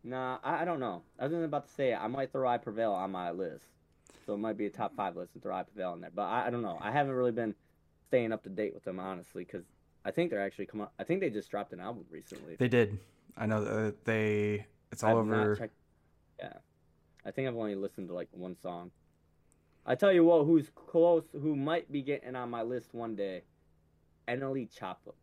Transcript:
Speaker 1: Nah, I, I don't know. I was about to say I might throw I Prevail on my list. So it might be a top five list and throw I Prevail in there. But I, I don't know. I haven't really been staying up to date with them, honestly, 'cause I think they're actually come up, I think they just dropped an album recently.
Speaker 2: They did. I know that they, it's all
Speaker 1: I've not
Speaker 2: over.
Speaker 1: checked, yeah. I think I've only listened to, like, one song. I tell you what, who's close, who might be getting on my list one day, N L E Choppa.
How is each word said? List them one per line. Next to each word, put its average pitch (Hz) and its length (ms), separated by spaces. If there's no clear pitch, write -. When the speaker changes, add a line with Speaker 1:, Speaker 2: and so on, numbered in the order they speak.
Speaker 1:
Nah, 127 400
I, 139 180
I 170 40
don't 165 140
know. 98 240
I 131 80
was 156 60
about 147 240
to - 60
say 131 200
I 107 140
might 135 240
throw 131 180
I 120 80
Prevail 113 360
on 95 180
my 90 200
list. 92 340
So 104 100
it - 20
might 107 200
be 107 100
a - 20
top - 260
five 92 200
list 90 180
and - 100
throw 92 120
I 92 80
Prevail 92 300
in 85 80
there. 85 120
But 92 100
I, 107 240
I - 20
don't 120 140
know. 87 180
I 104 100
haven't 139 220
really 123 180
been 110 220
staying 117 240
up 110 120
to 98 60
date 98 240
with - 100
them, 92 160
honestly, 92 460
'cause 87 180
I 98 60
think 170 200
they're 101 100
actually 98 260
come 107 140
up, - 180
I 98 40
think 185 180
they 165 80
just 107 220
dropped 101 220
an 87 60
album 104 300
recently. 80 460
Speaker 2:
They 127 120
did. 110 300
I 113 80
know 107 180
that 107 420
they, 104 600
it's - 120
all 113 160
Speaker 1:
I've 107 80
not 110 120
Speaker 2:
over. 104 160
Speaker 1:
checked, 113 180
yeah. - 140
I 98 60
think 135 160
I've 120 80
only 107 200
listened 98 320
to, 87 80
like, 87 160
one 90 300
song. 87 280
I 127 100
tell 202 160
you 175 120
what, 165 220
who's 156 280
close, 165 500
who 147 220
might 143 360
be 143 100
getting 131 340
on 123 140
my 117 140
list 120 320
one 117 200
day, 95 280
N 123 160
L 135 140
E 117 180
Choppa. - 480